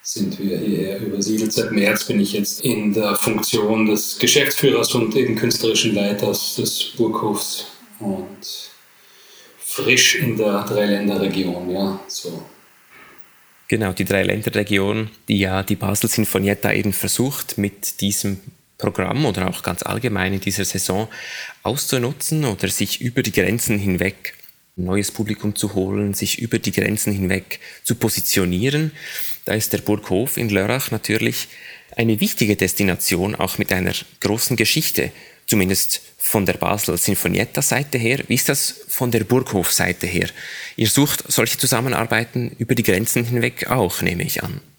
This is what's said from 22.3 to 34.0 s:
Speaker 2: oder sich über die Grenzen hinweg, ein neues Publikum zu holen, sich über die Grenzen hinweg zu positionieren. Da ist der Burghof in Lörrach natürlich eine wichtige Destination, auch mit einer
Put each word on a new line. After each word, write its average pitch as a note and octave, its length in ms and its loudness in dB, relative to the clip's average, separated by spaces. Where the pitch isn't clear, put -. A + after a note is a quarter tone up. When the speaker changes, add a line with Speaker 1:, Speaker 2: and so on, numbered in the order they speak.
Speaker 2:
oder G2+ 240 0
sich - 320 -2
über B2 220 -2
die A2 100 -2
Grenzen G#2 460 2
hinweg, F#2+ 560 -2
ein F2+ 80 -4
neues G2 260 0
Publikum G#2 460 -4
zu G2+ 180 -4
holen, G2+ 400 0
sich - 240 -2
über A#2 200 -2
die - 140 -2
Grenzen G#2 400 0
hinweg F#2+ 460 -2
zu - 120 0
positionieren. A2+ 1000 0
Da - 80 0
ist A2 180 0
der G#2 60 0
Burghof G#2 580 0
in A#2 140 0
Lörrach G#2 400 0
natürlich A2+ 580 -2
eine A2+ 240 2
wichtige G#2 360 2
Destination, F#2+ 800 0
auch - 200 -2
mit - 160 0
einer F#2 220 0